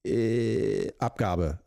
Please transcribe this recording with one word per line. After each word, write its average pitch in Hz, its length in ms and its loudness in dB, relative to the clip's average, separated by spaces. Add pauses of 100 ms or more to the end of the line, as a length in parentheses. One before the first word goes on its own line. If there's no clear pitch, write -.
äh, 113 920 0
Abgabe 90 680 -2